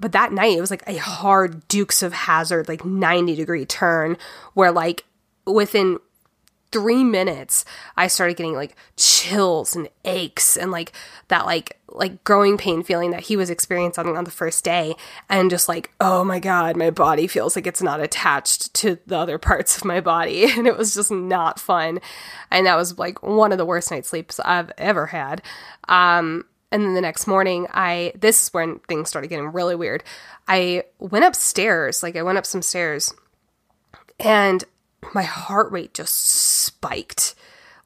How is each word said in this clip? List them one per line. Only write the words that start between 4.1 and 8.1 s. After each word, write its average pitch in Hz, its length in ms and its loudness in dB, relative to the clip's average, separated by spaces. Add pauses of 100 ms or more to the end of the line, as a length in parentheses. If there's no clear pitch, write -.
where, 185 180 6
like, 170 320 -2 (420)
within 202 520 2 (760)
three 233 300 2
minutes, 185 600 0 (320)
I 180 100 2
started 175 300 0